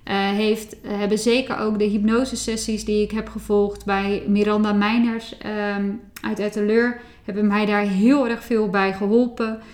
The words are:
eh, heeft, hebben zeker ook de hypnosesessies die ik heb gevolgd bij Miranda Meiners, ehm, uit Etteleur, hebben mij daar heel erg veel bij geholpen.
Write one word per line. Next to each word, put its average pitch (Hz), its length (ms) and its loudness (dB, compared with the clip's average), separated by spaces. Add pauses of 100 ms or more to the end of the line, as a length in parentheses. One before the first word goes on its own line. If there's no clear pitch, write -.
eh, 196 260 -2
heeft, 214 460 -2 (120)
hebben 208 320 0
zeker 247 380 0
ook 214 220 -2
de 208 60 2
hypnosesessies 220 1000 -2
die 214 180 2
ik 208 80 -4
heb 220 180 -4
gevolgd 202 560 -2
bij 196 420 -2
Miranda 208 460 2
Meiners, 226 640 0
ehm, 202 540 -4 (300)
uit 214 180 -4
Etteleur, 214 640 0 (220)
hebben 208 240 0
mij 208 180 2
daar 208 160 2
heel 220 460 4
erg 233 160 -4
veel 214 260 0
bij 190 240 0
geholpen. 220 680 0 (140)